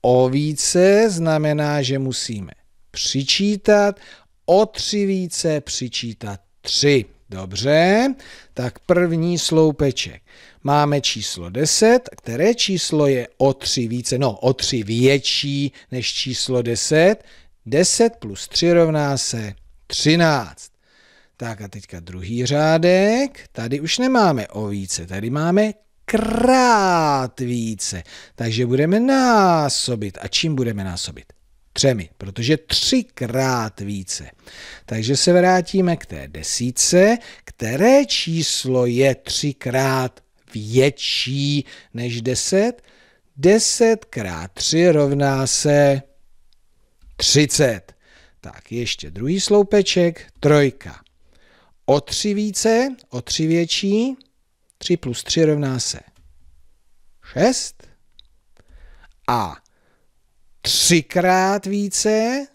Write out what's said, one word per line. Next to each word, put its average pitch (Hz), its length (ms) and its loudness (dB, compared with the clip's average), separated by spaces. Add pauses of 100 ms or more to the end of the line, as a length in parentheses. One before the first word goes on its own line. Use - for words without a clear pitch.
O 127 280 4
více 180 800 2
znamená, 151 720 -2
že 135 160 -2
musíme 117 540 -8 (380)
přičítat, 202 1080 0 (460)
o 196 200 4
tři 208 400 -4
více 175 540 -2
přičítat 113 800 -10 (200)
tři. 139 440 2 (260)
Dobře, 151 840 0 (400)
tak 123 240 -6
první 170 600 0
sloupeček. 151 840 0 (440)
Máme 147 340 2
číslo 92 500 -8
deset. 220 680 2
Které 151 380 -2
číslo 160 520 0
je 127 300 0
o 135 180 2
tři 123 340 -4
více? 123 300 -4
No, 131 200 0
o 127 140 2
tři - 300 -4
větší 135 920 0 (180)
než 123 220 -6
číslo 127 500 -4
deset. 156 600 2 (420)
Deset 185 500 2
plus 101 320 -12
tři 170 240 0
rovná 151 460 2
se 107 360 -6 (320)
třináct. 151 840 0 (640)
Tak 113 240 -12
a 101 80 -14
teďka 95 320 -18
druhý 92 460 -8
řádek. 180 1040 2
Tady 120 280 -6
už 160 180 -4
nemáme 214 500 2
o 107 180 -6
více, 98 400 -6
tady 98 240 -8
máme 175 420 0 (320)
krát 214 1400 2
více. 113 640 -6 (320)
Takže 117 320 -2
budeme 151 340 2
násobit. 180 1200 2
A - 80 -10
čím 160 260 -2
budeme 113 300 -4
násobit? - 480 -12 (400)
Třemi, 117 460 0
protože 117 380 -2
třikrát 127 1200 -2
více. 98 500 -10 (560)
Takže 113 300 -2
se - 160 2
vrátíme 180 640 2
k - 100 -14
té 71 220 -14
desítce. 127 880 0 (260)
Které 196 640 2
číslo 131 800 -2
je 127 280 2
třikrát 131 1080 -4 (340)
větší 135 1120 0 (300)
než 117 280 -8
deset? 190 600 -2 (540)
Deset 220 680 2
krát 90 480 -10
tři 170 380 2
rovná 139 560 2
se 143 560 2 (1120)
třicet. 139 800 0 (460)
Tak, - 320 -20
ještě 113 380 -8
druhý 131 300 -4
sloupeček, 196 1000 2
trojka. 143 640 0 (840)
O 143 140 4
tři - 340 -4
více, 220 540 0 (220)
o 123 120 -10
tři - 240 -4
větší, 196 680 0 (640)
tři - 180 -2
plus - 280 -8
tři 160 200 0
rovná 143 340 0
se - 220 -8 (1300)
šest. - 560 -2 (1400)
A 110 280 -2 (1040)
třikrát 185 1040 0
více 220 880 -2